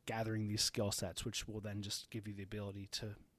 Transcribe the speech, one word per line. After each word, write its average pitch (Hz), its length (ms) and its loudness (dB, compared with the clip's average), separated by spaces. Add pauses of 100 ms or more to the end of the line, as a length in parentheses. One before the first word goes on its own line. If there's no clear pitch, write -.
gathering 110 420 2
these 107 140 4
skill 104 300 4
sets, - 320 0
which - 220 -2
will 107 140 -4
then 104 220 -2
just - 280 -4
give 107 160 -4
you 104 80 -4
the 98 80 -6
ability 101 500 -4
to, 107 220 -2 (240)